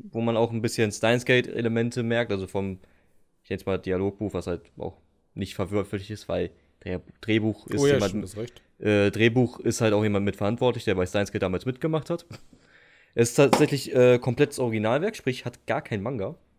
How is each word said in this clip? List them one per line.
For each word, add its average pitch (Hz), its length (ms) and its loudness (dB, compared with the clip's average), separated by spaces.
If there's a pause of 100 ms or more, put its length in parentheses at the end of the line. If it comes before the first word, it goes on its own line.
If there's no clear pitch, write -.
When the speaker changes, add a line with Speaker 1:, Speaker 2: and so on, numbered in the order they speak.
(120)
Speaker 1:
wo 113 100 -4
man 117 160 2
auch 113 140 2
ein 113 100 -4
bisschen 113 300 0
Steins 120 340 0
Gate-Elemente 117 800 0
merkt, 117 280 -2
also 95 160 -4
vom, 98 320 -6 (640)
ich - 80 -20
nenn's 95 140 -8
mal 95 140 -2
Dialogbuch, 98 540 -4
was 87 140 -6
halt 87 140 -6 (160)
auch - 200 -10 (380)
nicht 95 200 -8
verwirklicht 98 560 -4
ist, 104 180 -14
weil 90 220 -2 (300)
Dreh-, 90 180 -6 (220)
Drehbuch 107 460 0
ist 143 120 -4
Speaker 2:
Oh 143 80 4
ja, 143 80 6
Speaker 1:
jemand, 123 60 2
Speaker 2:
stimmt, 101 220 -2
hast 95 140 -14
recht. 113 240 -12 (180)
Speaker 1:
äh, 101 320 4
Drehbuch 117 480 2
ist - 220 -2
halt 110 120 4
auch 104 100 2
jemand 101 220 0
mitverantwortlich, 117 600 -2
der 101 100 0
bei 92 100 0
Steins 101 260 -2
Gate 101 120 -4
damals 92 220 -2
mitgemacht 156 440 -4
hat. 170 160 -4 (880)
Es 120 140 4
ist - 60 -8
tatsächlich, 143 600 4
äh, 123 240 8
komplettes 131 400 0
Originalwerk, 123 560 0
sprich - 300 -6
hat - 200 -14
gar 113 160 -2
kein 107 200 -6
Manga. 117 340 -6 (240)